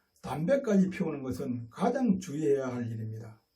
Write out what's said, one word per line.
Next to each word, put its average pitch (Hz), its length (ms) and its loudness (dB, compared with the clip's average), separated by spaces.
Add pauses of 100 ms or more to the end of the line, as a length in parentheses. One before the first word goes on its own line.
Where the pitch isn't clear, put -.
(200)
담배까지 196 720 2
피우는 147 320 -4
것은 123 480 -4
가장 240 500 2
주의해야 139 480 0
할 120 240 -4
일입니다. 110 480 -8 (160)